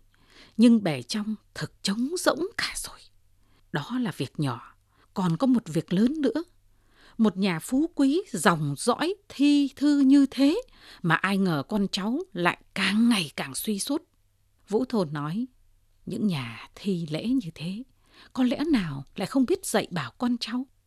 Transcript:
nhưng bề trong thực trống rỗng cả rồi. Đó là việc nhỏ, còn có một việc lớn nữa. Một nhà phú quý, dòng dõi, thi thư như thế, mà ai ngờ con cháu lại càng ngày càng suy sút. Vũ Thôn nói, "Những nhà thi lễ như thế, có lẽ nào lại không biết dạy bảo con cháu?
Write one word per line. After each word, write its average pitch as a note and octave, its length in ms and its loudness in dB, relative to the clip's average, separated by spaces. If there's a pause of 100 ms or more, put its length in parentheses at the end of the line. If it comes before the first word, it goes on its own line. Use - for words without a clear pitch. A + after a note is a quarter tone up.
(580)
nhưng A#3 260 6
bề C#3+ 200 -2
trong G#3+ 320 -6 (180)
thực - 300 -10
trống A#3 260 -2 (100)
rỗng D4+ 260 0 (120)
cả - 180 -8
rồi. - 240 -12 (720)
Đó D3+ 300 -6
là G#3+ 160 -4
việc - 220 -8
nhỏ, B2+ 360 -6 (380)
còn F3+ 240 0
có C4+ 100 2
một B3 200 2
việc D#3+ 260 -4
lớn B3 280 2
nữa. D4 220 -2 (720)
Một G#3+ 200 2
nhà F#3 220 0
phú C#4+ 360 0
quý, C#4+ 260 2 (100)
dòng D#3 460 2
dõi, D4+ 380 -2 (140)
thi C#4+ 460 4
thư C#4+ 240 2
như C#4 320 8
thế, D4 300 2 (400)
mà E3 140 4
ai G3 220 0
ngờ F3 320 0
con G3+ 180 0
cháu G#3+ 320 -4 (140)
lại F3 240 0 (160)
càng G3+ 360 2
ngày F#3+ 260 2
càng C#3 200 -8
suy G#3 240 -4
sút. D4 240 -4 (640)
Vũ A#3 160 0
Thôn F#3 280 -2
nói, D#3 320 -4 (600)
"Những G3+ 220 -2
nhà B2 480 -6
thi F3 340 -4
lễ D3+ 160 -6
như A#3+ 300 -2
thế, F#3+ 280 -8 (500)
có B3+ 100 0
lẽ B3 280 0
nào D#3 340 0 (100)
lại G3 120 -4
không C4+ 180 2
biết F#4+ 200 -2
dạy G3+ 260 0
bảo C#3+ 260 -6
con B3 200 -2
cháu? B3 280 -6 (220)